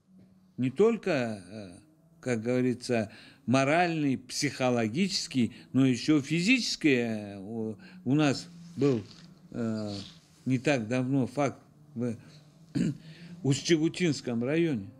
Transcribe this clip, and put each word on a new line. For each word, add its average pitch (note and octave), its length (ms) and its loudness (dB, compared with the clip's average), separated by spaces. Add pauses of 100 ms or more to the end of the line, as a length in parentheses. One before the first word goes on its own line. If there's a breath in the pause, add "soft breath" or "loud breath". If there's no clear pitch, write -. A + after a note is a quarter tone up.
(580)
не B2+ 140 0
только, C#3+ 800 0
э, G2+ 220 -14 (500)
как B2 200 -2
говорится, A#2+ 680 0 (340 loud breath)
моральный, C#3+ 720 2
психологический, B2 1400 0 (200 loud breath)
но C3 120 6
ещё C3+ 360 4
физический. E3+ 760 2
Э, G#2+ 420 -4
у, A2 360 -6 (300 loud breath)
у C3 100 2
нас D3 320 2 (300)
был, B2+ 240 2 (500)
э, A2 440 -4 (500)
не B2+ 140 0
так C3 280 0
давно B2+ 400 0
факт C#3 320 -2 (360)
в A#2 200 -4 (580 loud breath)
<clears throat> - 720 -6
Усть-Чагутинском D3+ 1000 0
районе. C#3+ 440 0 (120)